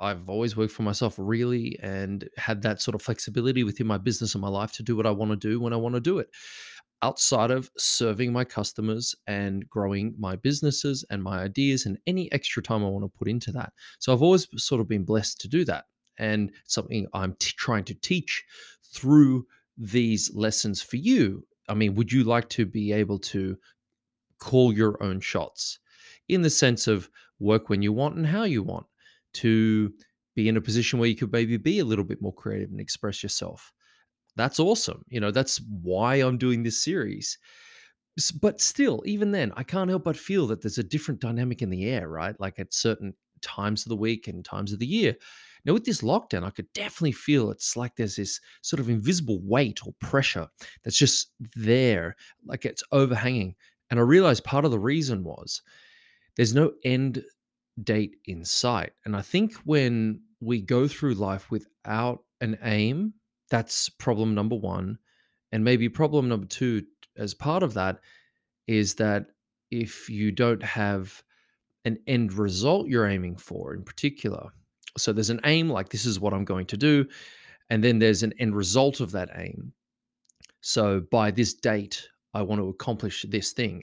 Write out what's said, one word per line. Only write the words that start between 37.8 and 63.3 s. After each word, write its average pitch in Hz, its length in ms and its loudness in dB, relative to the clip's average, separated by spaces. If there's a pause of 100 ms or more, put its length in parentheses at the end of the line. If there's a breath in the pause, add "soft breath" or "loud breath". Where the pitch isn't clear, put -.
S-, - 140 0
but 180 300 0
still, 220 460 2
even 208 260 0
then, 143 240 0
I 127 80 -4
can't 185 260 0
help 185 140 0
but 160 120 0
feel 190 300 0
that 110 160 -2
there's 110 160 -4
a 113 60 0
different 147 360 -4
dynamic 120 420 -2
in 104 80 -2
the 92 160 -2
air, 110 220 -2
right? 80 300 -6
Like, 95 220 -6
at 92 120 -12
certain 104 420 -2 (280)
times 104 420 -4
of - 40 -10
the 113 80 -2
week 110 320 -2
and 90 160 -10
times 98 280 -8
of 101 60 -4
the 117 80 -4
year. 180 300 2 (480 loud breath)
Now, - 80 2
with 226 120 2
this 214 160 -2
lockdown, 110 440 0
I 95 60 -4
could - 240 -10
definitely 202 380 -2
feel 123 380 2
it's - 260 -6
like 120 200 -6
there's 110 200 -2
this 98 240 -6 (220 loud breath)
sort - 160 -4
of 123 100 -2
invisible 117 540 0
weight 107 420 0
or - 160 -14
pressure - 460 0 (380 loud breath)
that's 113 120 0
just - 360 4 (240)
there, 113 580 2 (320 loud breath)
like - 180 -8
it's - 280 -6
overhanging. 123 640 2 (340 soft breath)
And 117 80 2
I 120 60 6
realized 156 400 6
part 143 200 2
of 156 60 2
the 117 80 2
reason 123 460 -2
was - 380 -10 (720 soft breath)
there's 117 180 4
no 151 180 6 (120)
end 127 400 0 (580)
date 104 320 0 (100)
in 85 200 -8
sight. 117 480 0 (120)
And 107 120 -2
I 98 40 -2
think 208 320 0 (120)
when 120 560 2 (200)
we 117 220 -2
go 123 240 4
through 143 280 -2
life 98 360 -2
without 113 720 -4 (180)
an 113 220 -2
aim, 120 520 2 (360)